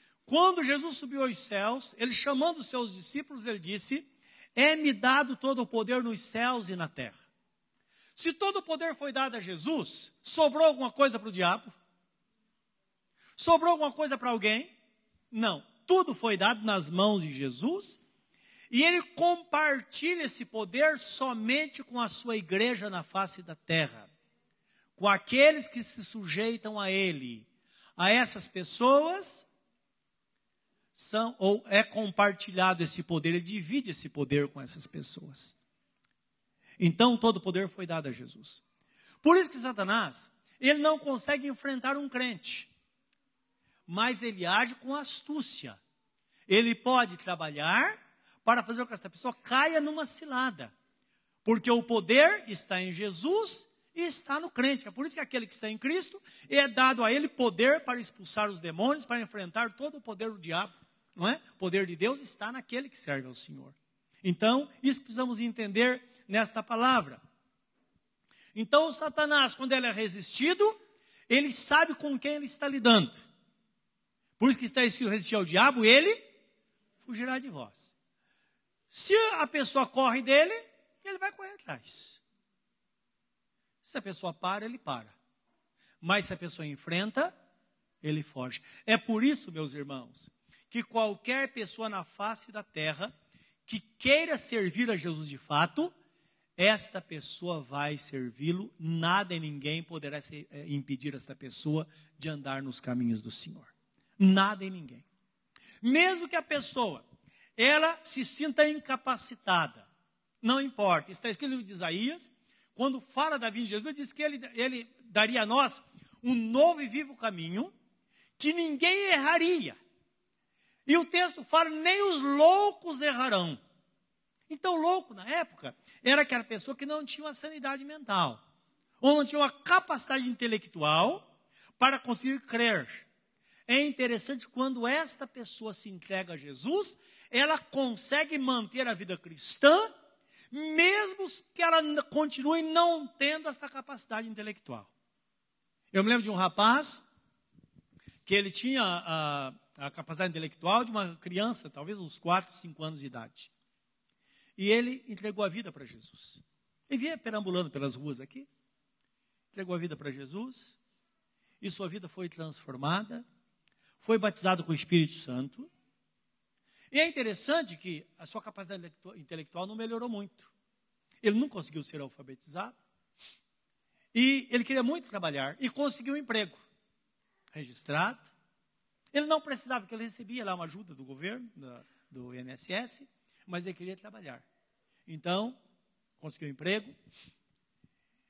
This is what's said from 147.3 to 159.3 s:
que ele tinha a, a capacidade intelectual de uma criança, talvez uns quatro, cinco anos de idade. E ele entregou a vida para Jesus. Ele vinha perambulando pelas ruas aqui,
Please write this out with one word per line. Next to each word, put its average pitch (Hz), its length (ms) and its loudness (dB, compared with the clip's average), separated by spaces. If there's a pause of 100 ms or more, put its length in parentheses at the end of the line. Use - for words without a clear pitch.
que 190 100 2
ele 202 160 2
tinha 262 320 0
a, 160 720 -4 (240)
a 139 120 -8
capacidade 170 420 -6
intelectual 160 520 0
de 233 80 -10
uma 190 240 -4
criança, 190 540 -6
talvez 160 280 -12
uns 170 220 -14
quatro, 180 340 0
cinco 156 300 -16
anos 156 160 -10
de 139 60 -14
idade. 123 440 -16 (1080)
E 196 120 0
ele 240 380 2
entregou 202 380 -6
a 190 40 2
vida 185 220 -10
para 139 140 -18
Jesus. - 580 -20 (460)
Ele 277 100 -2
vinha 311 180 -6
perambulando 185 540 -4
pelas 139 240 -6
ruas 131 240 -10
aqui, 254 280 -18 (1040)